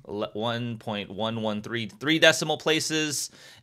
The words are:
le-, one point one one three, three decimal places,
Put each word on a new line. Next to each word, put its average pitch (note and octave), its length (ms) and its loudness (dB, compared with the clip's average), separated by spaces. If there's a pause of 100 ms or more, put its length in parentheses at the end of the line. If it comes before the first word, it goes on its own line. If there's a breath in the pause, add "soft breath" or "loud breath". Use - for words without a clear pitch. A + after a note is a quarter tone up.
le-, G#2 280 -4
one A#2 420 -4
point G#2 320 -6
one A2+ 320 -4
one G#2+ 220 -2
three, A2+ 240 -6
three D3 320 0
decimal D#3+ 400 6
places, D#3 720 0 (320 loud breath)